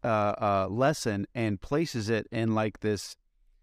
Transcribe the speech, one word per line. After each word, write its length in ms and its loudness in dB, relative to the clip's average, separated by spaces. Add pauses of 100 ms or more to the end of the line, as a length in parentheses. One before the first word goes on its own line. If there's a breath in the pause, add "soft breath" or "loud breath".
uh, 60 -2
uh, 600 2
lesson 680 0
and 240 0
places 500 -2
it 220 0
in, 240 0
like, 240 -2
this 380 -2 (460)